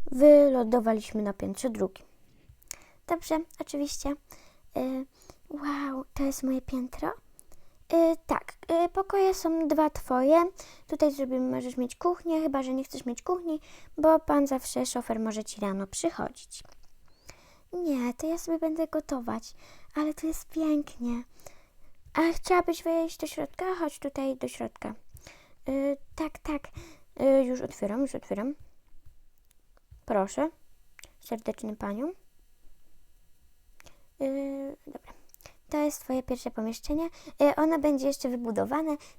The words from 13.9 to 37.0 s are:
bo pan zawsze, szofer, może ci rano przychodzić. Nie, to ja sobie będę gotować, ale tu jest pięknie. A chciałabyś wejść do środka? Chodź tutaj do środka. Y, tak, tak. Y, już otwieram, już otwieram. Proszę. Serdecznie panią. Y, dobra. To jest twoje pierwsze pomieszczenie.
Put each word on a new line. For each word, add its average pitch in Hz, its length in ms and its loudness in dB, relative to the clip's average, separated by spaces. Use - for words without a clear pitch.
bo 311 220 6
pan 294 280 2
zawsze, 262 380 -2
szofer, 233 340 -4
może 220 240 -4
ci - 180 -12
rano 196 260 -2
przychodzić. - 760 -6
Nie, 277 400 0
to 311 140 -6
ja 330 100 -2
sobie 330 220 -2
będę 320 280 -2
gotować, 240 640 -6
ale 302 180 0
tu - 140 -6
jest - 220 -6
pięknie. 294 760 -2
A 330 200 2
chciałabyś 349 500 2
wejść 330 340 0
do 311 100 -6
środka? - 380 -8
Chodź 330 240 -4
tutaj 269 380 -4
do 254 100 -6
środka. 220 460 -8
Y, 277 280 -2
tak, 311 240 -6
tak. - 280 -6
Y, 269 220 6
już 254 180 -2
otwieram, 208 400 -4
już 277 140 -2
otwieram. 220 400 -6
Proszę. 226 440 0
Serdecznie 220 560 -8
panią. 214 360 -6
Y, 277 560 -4
dobra. - 260 -18
To 311 80 -2
jest 294 240 0
twoje 262 220 -2
pierwsze 247 280 -6
pomieszczenie. 294 580 -4